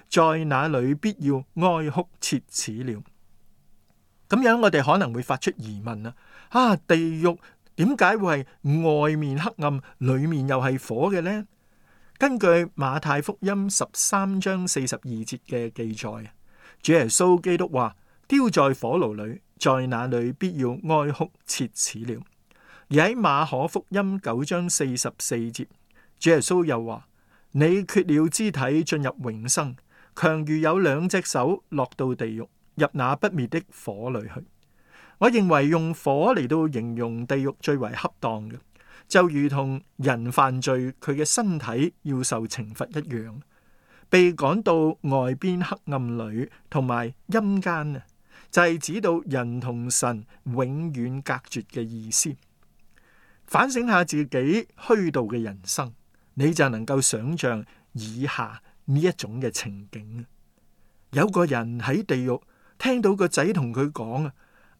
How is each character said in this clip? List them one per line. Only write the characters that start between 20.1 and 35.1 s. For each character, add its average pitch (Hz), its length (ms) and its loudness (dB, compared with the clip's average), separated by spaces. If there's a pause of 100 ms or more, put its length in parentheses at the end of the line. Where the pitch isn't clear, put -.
必 180 240 -4
要 127 140 0
哀 147 400 0
哭 - 200 -6 (140)
切 - 220 -4
齒 - 480 -6
了。」 120 80 -14 (640)
而 - 40 -2 (160)
喺 240 60 -2
馬 156 320 2
可 143 200 -2
福 185 220 -4
音 196 320 -2
九 123 220 -2
章 175 240 -2
四 160 180 0 (120)
十 120 220 -4
四 - 160 -4
節， 117 320 -6 (500)
主 165 140 4
耶 160 80 8
穌 180 260 2
又 120 180 0
話： 113 240 -10 (440)
「你 175 340 4
缺 - 160 2
了 151 260 4
肢 208 240 0
體 143 320 0
進 147 200 -2
入 131 120 -2 (140)
永 110 180 -8
生， 131 280 -2 (400)
強 160 280 2
如 151 140 0
有 160 220 2
兩 160 280 2
隻 185 140 0
手 147 480 0
落 139 260 -2
到 131 180 -2
地 123 120 -4
獄， 113 220 -8 (280)
入 151 160 2
那 135 240 0
不 208 120 0
滅 135 220 -2
的 165 140 -4 (200)
火 110 280 -8
裏 117 160 -4
去。」 - 180 -14 (720)